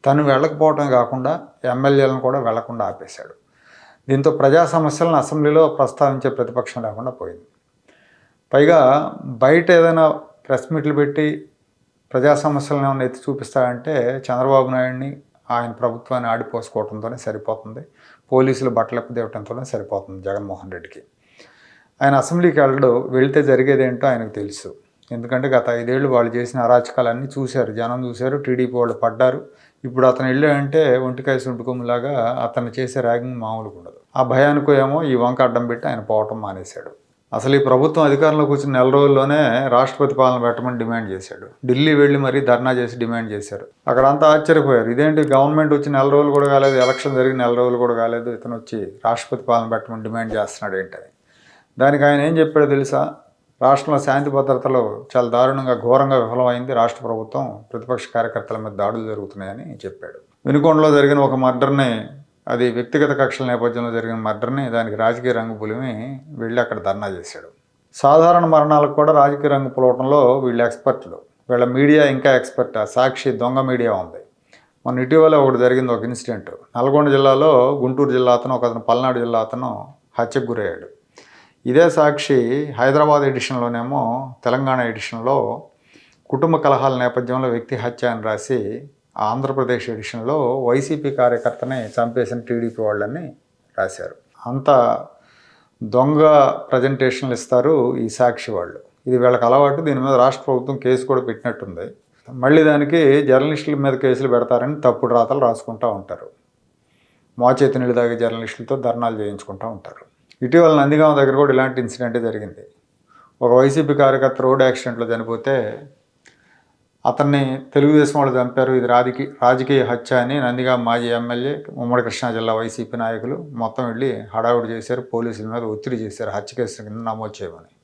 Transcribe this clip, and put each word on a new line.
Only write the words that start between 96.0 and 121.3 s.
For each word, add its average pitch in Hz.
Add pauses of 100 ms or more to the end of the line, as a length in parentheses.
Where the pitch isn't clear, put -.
ప్రజెంటేషన్లు 131
ఇస్తారు 123
ఈ 113
సాక్షి 120
వాళ్ళు. 87 (260)
ఇది 127
వీళ్ళకి 123
అలవాటు. 139
దీని 143
మీద 135
రాష్ట్ర 131
ప్రభుత్వం 131
కేసు 127
కూడా 131
పెట్టినట్టుంది. 104 (440)
మళ్ళీ 135
దానికి 147
జర్నలిస్టుల 147
మీద 139
కేసులు 131
పెడతారని 123
తప్పుడు 120
రాతలు 120
రాసుకుంటూ 117
ఉంటారు. 98 (1080)
మోచేతి 131
నీళ్ళు 123
తాగే 117
జర్నలిస్టులతో 113
ధర్నాలు 117
చేయించుకుంటూ 101
ఉంటారు. - (320)
ఇటీవల 156
నందిగామ 151
దగ్గర 135
కూడా 139
ఇలాంటి 127
ఇన్సిడెంటే 117
జరిగింది. 104 (840)
ఒక 120
వైసీపీ 139
కార్యకర్త 135
రోడ్ 131
యాక్సిడెంట్లో 123
చనిపోతే 117 (1200)
అతన్ని 135 (120)
తెలుగుదేశం 143
వాళ్ళు 127
చంపారు, 127
ఇది 123
రాజకీ-, 127 (140)
రాజకీయ 127
హత్య 120
అని 131
నందిగామ 123
మాజీ 120
ఎమ్మెల్యే, 120 (120)